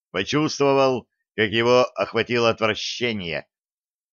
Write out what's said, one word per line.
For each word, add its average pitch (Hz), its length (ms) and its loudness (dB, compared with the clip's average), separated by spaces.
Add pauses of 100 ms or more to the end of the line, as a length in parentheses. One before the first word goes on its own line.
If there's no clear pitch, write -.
(100)
почувствовал, 135 1000 0 (260)
как 107 160 0
его 120 340 4 (120)
охватило 113 540 0
отвращение. 104 1000 -4 (640)